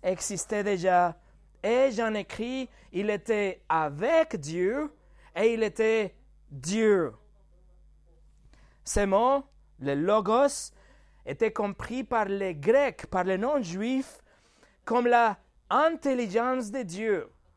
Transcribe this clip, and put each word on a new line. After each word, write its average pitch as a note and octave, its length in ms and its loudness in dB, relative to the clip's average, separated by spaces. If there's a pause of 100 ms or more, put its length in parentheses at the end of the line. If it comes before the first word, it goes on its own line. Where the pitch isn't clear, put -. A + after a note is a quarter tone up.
existait G3 600 -4
déjà. F3+ 540 2 (460)
Et B3+ 280 4
Jean A3 220 -2
écrit, B3 560 -6 (220)
il G#3 180 -2
était G3+ 580 -2
avec D#3+ 720 0
Dieu F3+ 540 -4 (420)
et A3+ 200 2
il A3 80 0
était A3 520 -2 (360)
Dieu. E3+ 640 2 (1700)
Ce - 200 0
mot, A#3+ 400 2 (360)
le C#3 160 -2
logos, A3 760 2 (520)
était A3 280 -2
compris A3 500 -6
par A3 220 0
les G3 300 -4
Grecs, A3+ 500 2
par F#3 180 -2
les F#3 140 0
non-juifs, A#3 840 -4 (600)
comme A#3+ 220 0
la A#3 320 4 (320)
intelligence B3+ 1000 0
de B3+ 100 -6
Dieu, G3 480 -4 (280)